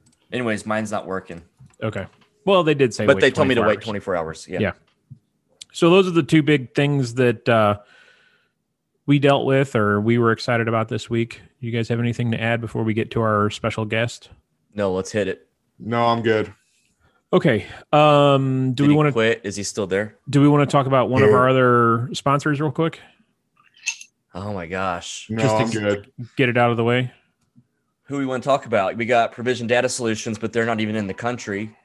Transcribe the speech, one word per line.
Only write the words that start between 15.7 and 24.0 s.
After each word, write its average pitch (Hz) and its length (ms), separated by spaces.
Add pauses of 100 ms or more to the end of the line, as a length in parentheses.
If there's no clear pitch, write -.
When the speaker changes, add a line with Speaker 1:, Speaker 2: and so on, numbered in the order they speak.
Speaker 3:
No, 117 260
I'm 117 160
good. 107 320 (800)
Speaker 2:
Okay. 135 320 (260)
Um, 139 840
do 143 100
Speaker 1:
Did 143 60
Speaker 2:
we 147 40
Speaker 1:
he 151 40
Speaker 2:
wanna 151 140
Speaker 1:
quit? 113 320
Is 98 120
he 101 80
still 98 240
there? 101 280 (140)
Speaker 2:
do 139 120
we 143 60
wanna 143 200
talk 139 180
about 131 240
one 131 140
of 139 80
Speaker 3:
Yeah. 139 60
Speaker 2:
our 127 120
other 120 640
sponsors 143 480
real 151 100
quick? 160 280 (1400)